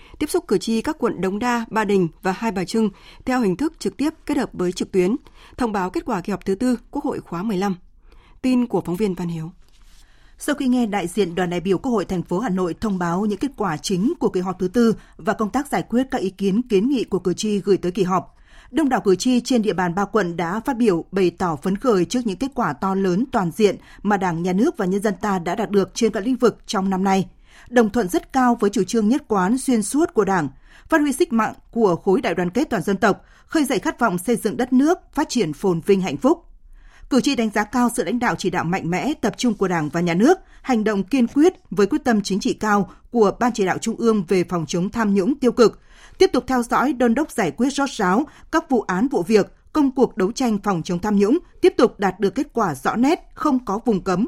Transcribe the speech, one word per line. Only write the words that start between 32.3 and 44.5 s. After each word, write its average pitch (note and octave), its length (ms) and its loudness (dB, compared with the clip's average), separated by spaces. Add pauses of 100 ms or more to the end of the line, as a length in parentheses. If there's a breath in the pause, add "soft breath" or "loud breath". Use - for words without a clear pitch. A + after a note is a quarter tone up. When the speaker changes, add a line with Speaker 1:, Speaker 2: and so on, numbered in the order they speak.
Speaker 2:
đoàn F3 140 0
kết C4 200 -2
toàn G3 140 -2
dân G3 140 0
tộc, G3+ 240 2 (240 soft breath)
khơi D#4 180 0
dậy C#4 160 0
khát D#4+ 200 -4
vọng G3 180 0
xây A#3 180 -2
dựng - 220 -4
đất B3 160 -2
nước, D4+ 240 4 (160)
phát D4+ 160 -2
triển E3+ 240 -2
phồn F3 280 -2
vinh G3 200 2
hạnh D3+ 160 -4
phúc. - 280 2 (640 soft breath)
Cử B3 120 2
tri C#4+ 140 0
đánh A3 140 0
giá G#3 140 0
cao A#3+ 320 0
sự A#3+ 80 0
lãnh A#3 160 -4
đạo G#3+ 180 0
chỉ F#3 120 -2
đạo D#3+ 140 -2
mạnh E3 260 -2
mẽ, F#3 320 -2
tập G3+ 160 0
trung A#3+ 160 0
của G3 140 -2
Đảng D#3+ 220 -2
và E3+ 120 -2
Nhà F3 120 0
nước, C4+ 240 4 (240 soft breath)
hành A3+ 220 0
động G3+ 200 0
kiên B3 240 2
quyết D#4+ 260 4 (180)
với G3 160 2
quyết G3+ 160 -2
tâm A3 180 2
chính G3+ 180 -2
trị A#3 140 -2
cao G#3 380 0 (200 loud breath)
của G#3+ 280 4
Ban A#3+ 140 2
Chỉ G3 120 0
đạo D3 120 0
Trung A3+ 180 -4
ương A3 320 2
về F#3 160 2
phòng E3+ 240 -4